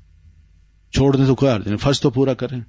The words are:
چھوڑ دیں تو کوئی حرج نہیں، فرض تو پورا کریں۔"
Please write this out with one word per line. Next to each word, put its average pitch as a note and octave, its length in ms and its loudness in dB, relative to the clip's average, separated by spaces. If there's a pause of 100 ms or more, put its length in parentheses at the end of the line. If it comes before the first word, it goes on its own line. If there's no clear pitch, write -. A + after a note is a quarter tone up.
(920)
چھوڑ C3+ 260 2
دیں C3+ 100 4
تو C3 80 4
کوئی C3+ 180 2
حرج F#2+ 140 -2
نہیں، G2+ 100 -2
فرض C#3 240 -2
تو D3 100 2
پورا C3 240 0
کریں۔" B2+ 340 -8